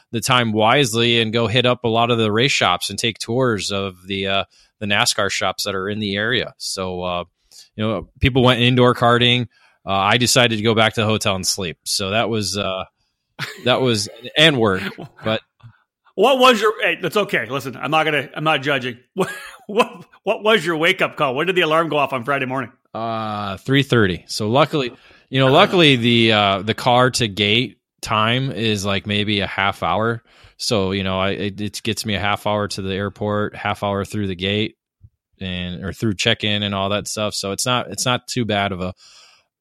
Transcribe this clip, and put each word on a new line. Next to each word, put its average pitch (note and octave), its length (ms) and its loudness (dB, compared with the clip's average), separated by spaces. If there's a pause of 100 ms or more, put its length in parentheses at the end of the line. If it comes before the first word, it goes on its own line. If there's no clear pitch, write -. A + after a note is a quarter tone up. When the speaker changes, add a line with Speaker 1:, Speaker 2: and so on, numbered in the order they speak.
Speaker 1:
the A#2 100 -6
time A#2+ 320 2
wisely A#2 680 2
and A2+ 100 -2
go A#2 140 0
hit A#2+ 220 2
up B2 160 0
a A#2+ 40 0
lot A#2 220 2
of A#2+ 80 0
the A2 140 2
race A#2 200 2
shops F2+ 380 0
and G2+ 80 -10
take A2+ 220 -4
tours A#2 520 -2
of F#2+ 360 -8
the, G2 200 -4
uh, G2 160 -2 (360)
the G#2 80 -8
nascar G#2 420 0
shops - 360 -4
that G2+ 100 -4
are F#2+ 120 -6
in G#2 120 -6
the G2+ 160 -4
area. G#2+ 420 -2
So, F#2 460 -6
uh, F2 200 -4 (520)
you G#2+ 80 -6
know, G#2 260 -4 (100)
people C3 220 2
went A#2+ 200 4
indoor B2 340 4
karting. A#2+ 480 4 (420)
Uh, F2 60 -6
I G2 260 2
decided A#2+ 400 2
to G#2 60 -2
go A2+ 100 4
back A2 220 2
to A2+ 60 0
the G#2 60 0
hotel G#2+ 280 0
and F#2+ 100 -6
sleep. F2 380 -6
So - 260 -4
that G#2+ 180 0
was, G2+ 300 -4
uh, F#2+ 280 -4 (800)
that A#2+ 160 2
was, A2 300 0 (260)
and D3+ 220 6
work, G2 240 2 (220)
Speaker 2:
<laughs> - 200 -18
Speaker 1:
but A2 180 -2 (720)
Speaker 2:
What C4+ 240 4
was B3 200 6
your, G#3+ 220 2
hey, F3 180 0
that's E3 160 -4
okay. F#3 300 0
Listen, B2+ 320 -8
I'm - 140 -6
not D#3 140 2
gonna, D3+ 280 0
I'm D3+ 100 -6
not D3+ 200 0
judging. B2+ 400 -2
<laughs> - 100 -20
What, - 180 -2 (360)
what, G#3 380 -2 (180)
what G3+ 200 -2
was C#3+ 220 4
your E3+ 100 0
wake F3 280 2
up C#3+ 120 -2
call? C#3 200 0
When D#3 100 -2
did F3+ 100 0
the F3+ 60 2
alarm D#3+ 260 2
go D3 100 -2
off C#3 140 0
on B2 140 -4
Friday C#3 220 -2
morning? C3 240 -6 (220)
Speaker 1:
Uh, A2 640 -6
three C3+ 280 0
thirty. G2+ 440 2
So G#2+ 220 -4
luckily, C3+ 420 2 (380)
you C3+ 100 0
know, C3+ 60 6
Speaker 2:
Uh-huh. C3 100 6
Speaker 1:
luckily F3 400 6
the, A#2 380 4
uh, G2+ 300 2
the G#2+ 100 -2
car B2+ 380 4
to B2 180 -2
gate G#2 500 0 (220)
time A#2 500 0
is, G#2 320 -2
like, G2 220 -4
maybe G#2 340 -2
a F#2+ 80 -2
half G2 340 -2
hour. A2 420 -2 (340)
So, F#2+ 340 -2
you G2 120 -2
know, F#2+ 160 -2
I, F#2+ 100 0
it, G2 320 -6
it G#2 220 -8
gets A2 220 -4
me G#2+ 100 -2
a F2+ 40 -2
half G2+ 280 -2
hour G#2 220 0
to - 120 -8
the F#2+ 120 -6
airport, G#2 640 -4
half - 280 -4
hour G2+ 200 -2
through G#2 240 -6
the F#2+ 80 -6
gate G2+ 400 -2 (640)
and, F2+ 460 -8
or F2 80 -8
through G#2+ 220 -2
check-in G#2 480 0
and G2+ 120 -2
all G2 140 -2
that G2+ 180 -2
stuff. G#2 280 -4
So G2 160 -4
it's G2 140 -4
not, B2 260 -2
it's - 140 -6
not B2 220 -2
too B2 160 -4
bad G2+ 300 0
of F2+ 80 -8
a, F#2 120 -6 (680)